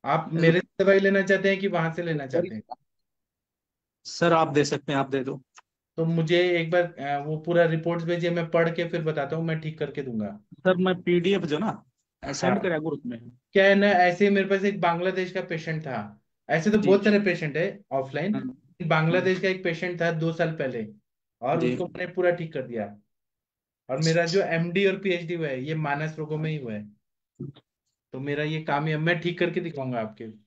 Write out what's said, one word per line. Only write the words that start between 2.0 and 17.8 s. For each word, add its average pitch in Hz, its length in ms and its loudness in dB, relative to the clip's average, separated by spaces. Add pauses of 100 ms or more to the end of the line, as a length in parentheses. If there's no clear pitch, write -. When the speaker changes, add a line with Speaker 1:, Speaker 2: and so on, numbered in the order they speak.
Speaker 1:
लेना 156 240 -4
चाहते 127 280 -2
हैं? 107 80 -10 (1400)
Speaker 2:
सर, 170 280 2
आप 160 160 4
दे 143 160 2
सकते 147 280 -4
हैं, 139 60 0
आप 135 100 -2
दे 131 160 -2
दो। 135 180 -8 (540)
Speaker 1:
तो 165 80 -2
मुझे 170 560 2
एक 160 100 -4
बार, 175 120 4
अ, 143 420 -4
वो 156 120 -4
पूरा 170 280 2
रिपोर्ट्स 165 400 0
भेजिए, 170 260 -2
मैं 165 200 -2
पढ़ 165 180 2
के 165 200 -4
फिर 165 140 -4
बताता 151 340 -4
हूँ, 165 80 -4
मैं 160 160 -2
ठीक 156 180 -10
करके 143 240 -6
दूंगा। 110 380 -6 (140)
Speaker 2:
सर, 185 220 2
मैं 180 260 0
पीडीएफ़ 175 400 2
जो 147 160 -2
ना, - 260 -4 (400)
सेंड 143 280 -2
Speaker 1:
हाँ। - 100 0
Speaker 2:
करा 170 160 0
ग्रुप 151 280 -4
में। 120 320 -12 (140)
Speaker 1:
क्या 196 120 6
है 196 100 8
ना, 202 120 6
ऐसे 180 420 4
ही 202 60 4
मेरे 190 140 2
पास 196 160 2
एक 202 160 0
बांग्लादेश 180 520 0
का 185 80 -4
पेशेंट 160 420 -6
था, 117 400 -8 (260)
ऐसे 165 220 2
तो 208 80 4
Speaker 2:
जी। 190 100 4
Speaker 1:
बहुत 196 160 6
सारे 208 160 6
पेशेंट 160 360 -2
है 196 240 -4 (120)